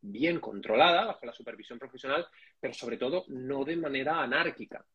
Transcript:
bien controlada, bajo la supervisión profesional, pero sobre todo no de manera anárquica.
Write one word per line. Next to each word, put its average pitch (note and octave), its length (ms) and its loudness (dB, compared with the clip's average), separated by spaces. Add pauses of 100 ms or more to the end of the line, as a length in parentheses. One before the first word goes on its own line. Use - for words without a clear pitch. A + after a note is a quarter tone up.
bien B2+ 400 -2
controlada, C3+ 640 4
bajo G#3+ 200 -6
la A#2 80 -8
supervisión A#2 460 -14
profesional, C3+ 480 -4 (340)
pero B2 140 -4
sobre - 220 -6
todo D#3 320 -2
no C3+ 360 -4
de D#3+ 120 -2
manera D3+ 440 0
anárquica. C#3+ 640 -2 (100)